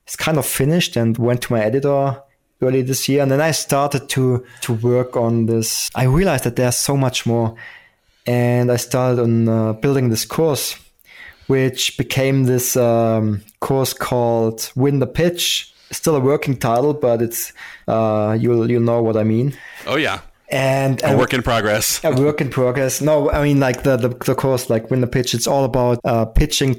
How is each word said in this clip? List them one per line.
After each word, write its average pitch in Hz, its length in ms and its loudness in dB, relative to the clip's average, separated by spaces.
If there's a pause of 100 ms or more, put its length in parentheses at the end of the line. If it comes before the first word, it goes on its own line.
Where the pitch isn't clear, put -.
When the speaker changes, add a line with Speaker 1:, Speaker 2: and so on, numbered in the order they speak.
Speaker 1:
is - 80 -12
kind 156 220 -2
of 123 80 -2
finished 160 500 0
and 117 220 0
went 123 240 0
to - 100 -6
my 113 100 2
editor 139 580 0 (420)
early 131 180 2
this 127 300 -2
year. 139 120 2
And 135 80 2
then 135 120 2
I 160 80 2
started 139 580 -2
to, 127 360 0 (180)
to 127 100 -4
work 123 440 0
on 117 300 0
this. 113 480 -2
I 127 100 0
realized 143 400 2
that 120 120 -2
there's 123 200 0
so 143 200 -2
much 131 300 -2
more 117 280 0 (720)
and 123 460 2
I 120 40 2
started 127 460 0
on, 117 260 2
uh, 110 260 0
building 131 360 0
this 110 140 -2
course, - 520 -2 (680)
which 131 500 0
became 135 480 0
this, 123 320 0
um, 113 680 2 (180)
course 135 320 0
called 117 840 -2
Win 139 240 2
the 135 80 0
Pitch. - 680 -2 (200)
Still 160 240 0
a 135 40 0
working 139 360 0
title, 127 380 0
but 120 280 0
it's, - 300 -6 (340)
uh, 110 540 0
you'll, 117 280 2
you'll 120 140 2
know 117 180 2
what 113 160 0
I 107 60 2
mean. 117 340 0 (300)
Speaker 2:
Oh, - 80 -2
yeah. 110 260 -2 (280)
Speaker 1:
And 135 540 0
Speaker 2:
A 151 80 0
Speaker 1:
I 139 40 4
Speaker 2:
work 127 180 2
in 123 100 0
progress. 107 600 0
Speaker 1:
A 165 80 2
work 147 300 2
in 135 100 -2
progress. 127 500 -2
No, 147 300 2
I 147 140 2
mean, 143 160 4
like, 131 240 0
the, 135 120 4
the, 120 120 0
the 123 260 -2
course, 131 340 0
like, 113 220 -2
Win 131 100 0
the 123 60 2
Pitch, 127 260 -2
it's 120 140 -2
all 139 180 2
about, 123 380 0
uh, 113 220 0
pitching 135 540 0